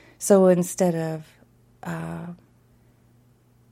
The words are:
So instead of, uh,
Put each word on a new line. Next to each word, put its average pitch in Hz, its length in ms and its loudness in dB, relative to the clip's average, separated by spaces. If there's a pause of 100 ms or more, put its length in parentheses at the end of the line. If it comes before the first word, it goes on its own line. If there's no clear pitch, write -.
(200)
So 196 280 4
instead 180 460 0
of, 160 320 -8 (560)
uh, 165 460 -12 (1400)